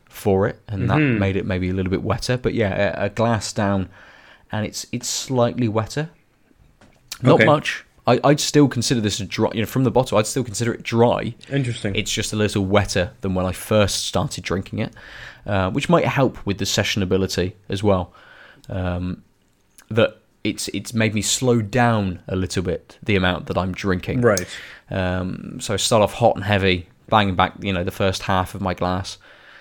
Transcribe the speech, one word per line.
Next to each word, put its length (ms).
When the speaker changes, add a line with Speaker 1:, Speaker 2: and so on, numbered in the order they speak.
Speaker 1:
for 380
it, 220
and 200
Speaker 2:
Mm-hmm. 0
Speaker 1:
that 40
made 180
it 100
maybe 240
a 40
little 160
bit 120
wetter. 340
But 180
yeah, 480
a, 40
a 40
glass 420
down, 360
and 140
it's, 260
it's 160
slightly 600
wetter. 420
Not 140
Speaker 2:
Okay. 100
Speaker 1:
much. 380
I, 160
I'd 160
still 300
consider 320
this 180
a 60
dry, 300
you 60
know, 60
from 180
the 60
bottle, 280
I'd 80
still 180
consider 300
it 80
dry. 520
Speaker 2:
Interesting. 460
Speaker 1:
It's 160
just 220
a 20
little 280
wetter 480
than 120
when 120
I 60
first 520
started 400
drinking 360
it, 120
uh, 240
which 180
might 160
help 400
with 140
the 80
sessionability 880
as 120
well. 300
Um, 540
that 300
it's, 240
it's 240
made 220
me 80
slow 400
down 680
a 80
little 260
bit 400
the 140
amount 300
that 100
I'm 160
drinking. 480
Speaker 2:
Right. 260
Speaker 1:
Um, 680
so 120
I 60
start 240
off 100
hot 240
and 80
heavy, 440
banging 280
back, 240
you 120
know, 120
the 60
first 340
half 300
of 60
my 140
glass, 420